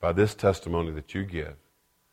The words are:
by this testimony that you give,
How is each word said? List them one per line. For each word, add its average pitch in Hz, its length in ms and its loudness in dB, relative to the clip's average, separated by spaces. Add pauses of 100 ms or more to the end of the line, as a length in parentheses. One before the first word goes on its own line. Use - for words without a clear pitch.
by 85 120 0
this 104 220 4
testimony 85 580 0
that 76 220 -10
you 98 100 -2
give, 78 320 -8 (560)